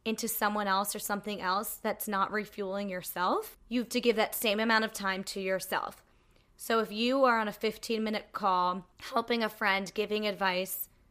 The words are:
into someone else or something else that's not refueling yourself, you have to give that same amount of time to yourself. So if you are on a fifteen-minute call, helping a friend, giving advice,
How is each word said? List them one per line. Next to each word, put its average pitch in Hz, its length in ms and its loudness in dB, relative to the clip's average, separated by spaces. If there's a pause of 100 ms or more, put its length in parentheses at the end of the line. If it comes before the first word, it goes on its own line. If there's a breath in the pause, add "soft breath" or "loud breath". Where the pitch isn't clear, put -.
into 226 220 -2
someone 208 400 0
else 196 280 2
or 208 40 -6
something 202 420 -4
else 190 400 -2
that's - 260 -4
not 196 240 0
refueling 202 560 -4
yourself, 185 680 -2 (100)
you 240 140 0
have 208 80 -4
to 247 100 0
give 233 160 4
that 214 200 2
same 214 240 2
amount 220 260 4
of 214 80 -6
time 190 300 -4
to - 180 -6
yourself. 185 640 -4 (520 soft breath)
So 226 240 0
if 214 120 0
you 247 320 4
are 233 160 6
on 214 80 0
a 208 40 -4
fifteen-minute 214 800 -2
call, 180 540 2 (260)
helping 240 320 0
a 214 60 0
friend, 196 460 0
giving 214 320 0
advice, 185 600 -2 (240 soft breath)